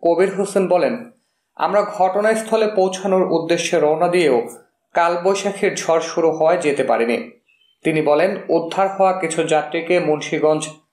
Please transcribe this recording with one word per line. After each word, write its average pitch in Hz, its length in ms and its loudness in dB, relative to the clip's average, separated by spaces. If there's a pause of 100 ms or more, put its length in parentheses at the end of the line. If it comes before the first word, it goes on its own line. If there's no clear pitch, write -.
কবির 170 320 2
হোসেন 190 340 -2
বলেন, 147 420 0 (440)
"আমরা 196 280 0
ঘটনাস্থলে 214 840 0
পৌঁছানোর 190 680 0
উদ্দেশ্যে 165 480 0
রওনা 156 280 2
দিয়েও 151 400 2 (460)
কালবৈশাখীর 180 800 0
ঝড় 165 260 0
শুরু 160 300 0
হওয়ায় 160 280 2
যেতে 143 260 0
পারিনি।" 117 460 0 (540)
তিনি 156 180 0
বলেন, 156 340 2 (120)
উদ্ধার 196 400 0
হওয়া 190 240 2
কিছু 170 320 -4
যাত্রীকে 165 560 0
মুন্সিগঞ্জ 151 680 -2 (240)